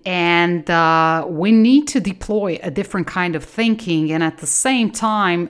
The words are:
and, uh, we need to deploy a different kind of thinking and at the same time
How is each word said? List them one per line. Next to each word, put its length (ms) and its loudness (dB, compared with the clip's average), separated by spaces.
and, 640 0
uh, 580 2
we 240 0
need 360 6
to 120 -2
deploy 640 -4
a 80 -6
different 380 -4
kind 280 -4
of 80 -6
thinking 680 -2
and 100 0
at 160 -2
the 100 -10
same 440 0
time 580 -2